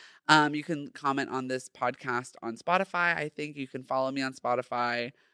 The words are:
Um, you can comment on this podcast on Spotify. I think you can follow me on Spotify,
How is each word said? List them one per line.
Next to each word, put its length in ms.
Um, 280
you 80
can 260
comment 400
on 180
this 220
podcast 720
on 140
Spotify. 600
I 180
think 220
you 100
can 160
follow 280
me 100
on 120
Spotify, 800